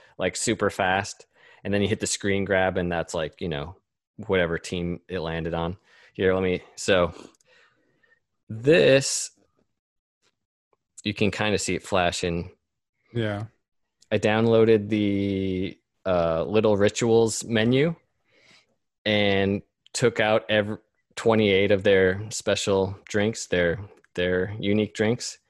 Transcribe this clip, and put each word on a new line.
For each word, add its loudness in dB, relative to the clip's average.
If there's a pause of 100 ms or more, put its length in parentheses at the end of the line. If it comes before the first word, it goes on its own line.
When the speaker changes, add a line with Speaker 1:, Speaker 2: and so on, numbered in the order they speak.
(180)
Speaker 1:
like, -2
super -2
fast. -2 (380)
And -6
then 0
you 0
hit -4
the -6
screen -4
grab, 0
and -2
that's, -4
like, -6
you -6
know, -8 (520)
whatever 0
team -6
it -6
landed -6
on. -4 (360)
Here, 2
let 0
me, -2 (120)
so 0 (1400)
this, 4 (1700)
you -4
can 0
kinda 0
see -4
it -6
flashing. -2 (600)
Speaker 2:
Yeah. -6 (680)
Speaker 1:
I 2
downloaded 4
the, -2 (280)
uh, 0
Little 2
Rituals 2
menu 0 (1120)
and 2 (320)
took 0
out 2
ev-, 0 (380)
twenty-eight 2
of 2
their 4
special -2 (100)
drinks, -4
their, 0 (360)
their -2
unique 0
drinks. -2 (120)